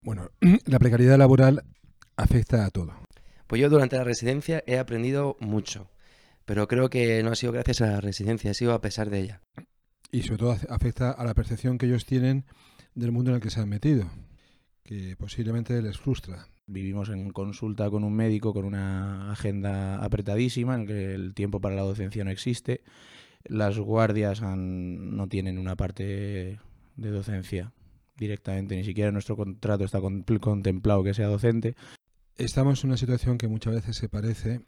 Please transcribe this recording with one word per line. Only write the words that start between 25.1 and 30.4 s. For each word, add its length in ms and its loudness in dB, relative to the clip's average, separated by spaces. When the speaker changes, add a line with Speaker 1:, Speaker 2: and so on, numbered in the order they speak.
Speaker 3:
no 120 -4
tienen 300 -4
una 180 -4
parte 840 -6
de 140 -8
docencia 640 -6
directamente, 600 -6
ni 80 -4
siquiera 280 0
nuestro 240 -4
contrato 480 -2
está 160 -2
con-, 240 -4
contemplado 640 2